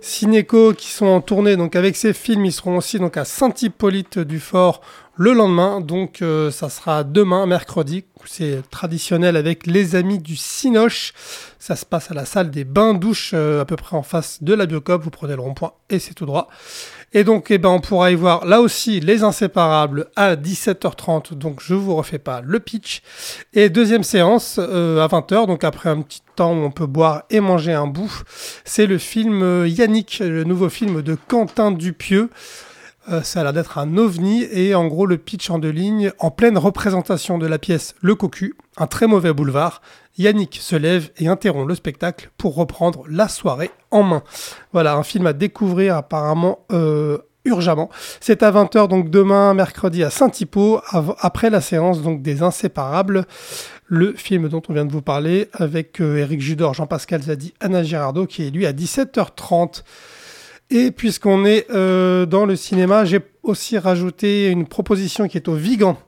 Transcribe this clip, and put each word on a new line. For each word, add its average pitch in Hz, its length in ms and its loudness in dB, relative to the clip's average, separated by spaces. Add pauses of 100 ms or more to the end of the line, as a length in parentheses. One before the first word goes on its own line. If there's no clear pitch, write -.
Cinéco 220 680 4
qui - 160 -10
sont - 160 -2
en 190 160 4
tournée 208 340 2
donc 170 200 -2
avec 185 200 2
ces 214 180 0
films, 202 320 0
ils 180 60 0
seront 180 260 -4
aussi 185 220 -4
donc 175 180 -2
à 143 80 -4
Saint-Hippolyte-du-Fort 185 1600 0 (360)
le 214 160 4
lendemain, 196 480 2
donc, 175 400 -6
euh, 156 300 0
ça 143 180 -8
sera 151 340 -4
demain, 185 420 2
mercredi, 175 600 -2 (200)
c'est 139 460 -6
traditionnel 170 640 0
avec 160 320 -2
les 180 280 2
amis 185 240 0
du 156 180 -10
Cinoche, - 760 0 (460)
ça - 160 -6
se - 100 -12
passe - 240 -6
à 175 40 -10
la 139 100 -8
salle 180 260 -2
des 143 140 -6
Bains-Douches, 202 720 0
euh, 151 260 0
à 139 40 -2
peu 160 100 -4
près - 200 -10
en 147 80 -2
face - 380 -6
de 160 120 2
la 214 120 2
Biocop, 160 380 -2
vous 160 60 -6
prenez 143 260 -10
le 127 60 -8
rond-point 135 320 -8 (160)
et 190 100 0
c'est - 140 -12
tout 160 120 -10
droit. 143 220 -2 (680)
Et 208 120 4
donc, 214 260 2
eh 202 60 4
ben, 185 120 4
on 180 120 4
pourra 180 280 2
y 180 60 4
voir 170 300 2
là 202 160 6
aussi 220 400 0
Les 202 200 2
Inséparables 156 960 0
à 190 220 2
dix-sept 185 480 -4
heures 165 100 -2
trente, 165 380 -4
donc 143 280 -10
je 175 140 -2
vous 196 180 -2
refais 156 240 -4
pas 127 240 -8
le 160 200 -2
pitch. - 400 -12 (520)
Et 208 160 6
deuxième 214 340 4
séance, 202 560 2
euh, 170 440 0
à 160 40 2
vingt 151 260 0
heures, 220 120 4
donc 180 200 -2
après 160 240 -2
un 156 120 -2
petit - 200 -14 (140)
temps 170 180 0
où 160 100 -2
on 143 80 -2
peut 156 160 -6
boire 151 420 2
et 220 120 2
manger 170 320 2
un 147 120 0
bout, 165 380 -8 (400)
c'est - 240 2
le 190 100 0
film, 214 460 -2
euh, 180 240 2
Yannick, 220 520 0
le 160 260 -2
nouveau 180 240 0
film 180 320 -4
de 156 140 -4 (120)
Quentin 220 440 0
Dupieux. 190 580 -2 (800)
Euh, 165 140 -4
ça - 160 -6
a 160 40 0
l'air 143 100 -2
d'être 160 260 -4
un 151 180 -2
ovni 208 460 2
et 190 320 0
en 175 100 2
gros 165 220 0
le 175 100 2
pitch - 320 -10
en 170 80 -2
deux 156 140 -2
lignes, 196 480 0
en 165 100 0
pleine 233 260 2
représentation 185 840 0
de 160 80 -2
la 160 100 -2
pièce - 420 -4
Le 190 140 4
Cocu, 196 400 -4 (240)
un 160 80 -2
très - 220 0
mauvais 175 260 4
boulevard, 143 480 -2 (380)
Yannick 208 420 0
se - 140 -4
lève 160 420 0
et 160 100 -2
interrompt 170 400 0
le 170 60 -2
spectacle - 640 -8
pour 170 160 -2
reprendre 165 560 -2
la 185 180 0
soirée 156 440 -4 (180)
en 208 140 4
main. 170 180 2 (500)
Voilà, 160 220 2
un 147 80 0
film 180 240 -2
à 156 80 2
découvrir 190 600 0
apparemment, 156 640 -2 (120)
euh, 151 460 0 (260)
urgemment. 170 460 0 (300)
C'est - 240 2
à 214 80 6
vingt 202 240 4
heures, 208 120 6
donc 180 220 2
demain, 196 460 4
mercredi, 180 480 0
à 143 80 0
Saint-Hippo, 202 680 2 (120)
av-, 170 260 0
après 208 320 0
la 214 100 2
séance 165 440 0
donc 156 180 -4
des 143 220 -2
Inséparables, 180 840 -2 (640)
le 180 260 0
film 170 340 -2
dont 160 220 -4
on 160 40 -4
vient 147 120 0
de 143 60 -4
vous 151 100 -6
parler, 156 520 -2
avec, 160 480 -6
euh, 147 160 0
Éric 147 220 -2
Judor, 147 360 -2
Jean-Pascal 156 480 -6
Zadi, 151 380 -8
Anna 185 200 0
Girardot, 156 460 -2
qui - 180 -6
est 139 60 -6
lui 175 160 -2
à 143 60 -2
dix-sept 180 440 -4
heures 196 160 -2
trente. - 500 -2 (880)
Et 247 180 4
puisqu'on 196 520 0
est, 208 260 4
euh, 185 560 2
dans 196 200 2
le 196 100 0
cinéma, 185 480 2
j'ai 185 160 2 (240)
aussi - 340 -2
rajouté 185 720 0
une 175 180 0
proposition 196 640 -2
qui - 80 -8
est 165 140 -4
au 165 40 0
Vigan 185 440 0 (100)